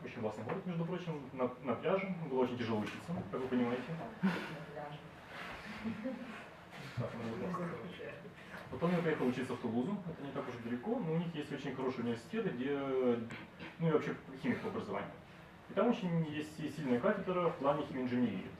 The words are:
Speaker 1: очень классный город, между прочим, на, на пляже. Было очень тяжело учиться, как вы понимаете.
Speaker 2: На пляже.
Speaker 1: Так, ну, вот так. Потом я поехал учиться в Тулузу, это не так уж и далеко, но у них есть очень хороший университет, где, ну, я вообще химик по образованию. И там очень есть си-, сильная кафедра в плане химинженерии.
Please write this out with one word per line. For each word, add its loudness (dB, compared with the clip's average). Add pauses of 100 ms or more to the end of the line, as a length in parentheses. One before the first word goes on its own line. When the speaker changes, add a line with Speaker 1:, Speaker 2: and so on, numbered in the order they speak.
Speaker 1:
очень -6
классный -2
город, -4
между 0
прочим, -2 (120)
на, 2 (140)
на 2
пляже. 2 (160)
Было 2
очень 2
тяжело 2
учиться, -4 (200)
как -2
вы -2
понимаете. 2 (400)
Speaker 2:
На 8 (440)
пляже. -8 (2000)
Speaker 1:
Так, 0
ну, -4
вот -2
так. 0 (1040)
Потом 4
я 6
поехал 4
учиться 2
в -4
Тулузу, 2 (140)
это -6
не -6
так -2
уж -6
и -6
далеко, 0
но 2
у 6
них 0
есть -4
очень -2
хороший 0
университет, 0
где, 0 (1000)
ну, 4
я 6
вообще 4 (300)
химик 4
по -2
образованию. -2 (600)
И -10
там 6
очень 4
есть -4
си-, -2
сильная 4
кафедра 4
в -4
плане 4
химинженерии. 2 (140)